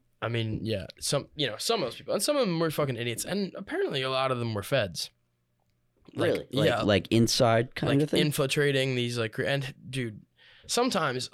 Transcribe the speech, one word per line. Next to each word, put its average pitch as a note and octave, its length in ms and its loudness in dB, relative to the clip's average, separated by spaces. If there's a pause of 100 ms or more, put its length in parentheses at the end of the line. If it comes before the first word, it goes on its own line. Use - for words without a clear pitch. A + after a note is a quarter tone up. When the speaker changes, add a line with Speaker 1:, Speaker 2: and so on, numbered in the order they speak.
(220)
Speaker 1:
I A2 60 -2
mean, A2+ 340 -2
yeah, G2 240 -2 (140)
some, - 360 -2
you D3 100 -2
know, G#2+ 120 -4
some A3+ 240 0
of C3+ 40 0
those A#2 100 -8
people, - 180 -4
and G3+ 80 0
some D4 140 2
of C4 100 4
them E3+ 120 2
were D#3+ 120 2
fucking C#3 260 0
idiots, A#2 300 -4
and G3 300 -2
apparently C4+ 460 -4
a C3 80 -2
lot C3 220 2
of B2 60 0
them A#2 160 -2
were G2+ 80 -2
feds. G#2 480 -2 (1040)
Like, - 180 0
Speaker 2:
Really? F2 200 -4
Like, G#2+ 180 2
Speaker 1:
yeah. A2 120 0
Speaker 2:
like G2 280 2
inside A2+ 640 4
kind - 180 -2
Speaker 1:
Like, C#3 100 4
Speaker 2:
of D3+ 80 0
thing? - 120 2
Speaker 1:
infiltrating C#3 720 2
these, A#2+ 220 -2
like, A2+ 160 -2
cr-, C3 80 -4
and, C3+ 320 -2 (160)
dude, A#2+ 320 -6 (440)
sometimes, E3+ 680 0